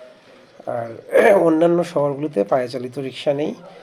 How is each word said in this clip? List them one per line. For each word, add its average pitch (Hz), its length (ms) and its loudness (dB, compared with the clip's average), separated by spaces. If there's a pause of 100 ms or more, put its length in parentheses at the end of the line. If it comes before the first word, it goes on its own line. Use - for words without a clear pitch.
(680)
আর 117 220 -8 (300)
<clears throat> 202 280 6
অন্যান্য 170 380 4
শহরগুলিতে 143 600 -2
পায়ে 127 240 -2
চালিত 123 300 -10
রিকশা 135 360 -4
নেই। 160 200 -4 (280)